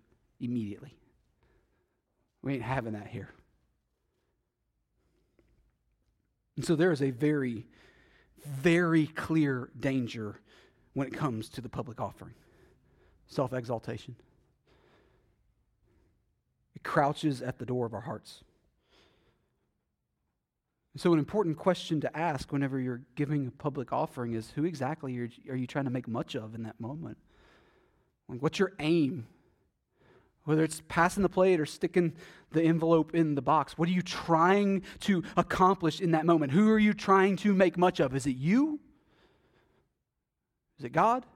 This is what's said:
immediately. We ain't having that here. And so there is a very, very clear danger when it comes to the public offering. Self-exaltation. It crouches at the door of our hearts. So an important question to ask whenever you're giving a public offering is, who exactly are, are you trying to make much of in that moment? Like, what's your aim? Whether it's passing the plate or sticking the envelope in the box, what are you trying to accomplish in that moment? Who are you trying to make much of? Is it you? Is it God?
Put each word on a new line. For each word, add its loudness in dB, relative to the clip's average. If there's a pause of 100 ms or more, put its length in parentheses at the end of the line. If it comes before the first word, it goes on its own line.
(400)
immediately. -8 (1500)
We -4
ain't -4
having -4
that -10
here. -12 (3250)
And -8
so 2
there 4
is -2
a 0
very, -2 (800)
very 2
clear -2 (100)
danger -4 (540)
when -4
it -12
comes -6
to -14
the -12
public -10
offering. -12 (920)
Self-exaltation. -6 (2500)
It -20
crouches -2
at -8
the -12
door -4
of -8
our -8
hearts. -14 (2500)
So 2
an 6
important -2
question -2
to -6
ask -4
whenever -2
you're -6 (140)
giving -2
a -10
public -6
offering -4
is, -8
who -4
exactly -6
are, -6 (200)
are -6
you -4
trying -4
to -4
make -6
much -6
of -10
in -10
that -12
moment? -10 (1120)
Like, -12
what's -2
your 0
aim? 0 (1160)
Whether 2
it's -4
passing 2
the 2
plate 4
or -2
sticking -2 (380)
the 2
envelope 2
in 2
the -2
box, 0
what 2
are 2
you 2
trying 2 (200)
to 2 (140)
accomplish 2
in 2
that 2
moment? 4
Who 6
are 6
you 6
trying 4
to 2
make 4
much 4
of? 2
Is -2
it 0
you? 2 (2000)
Is -10
it -10
God? 2 (100)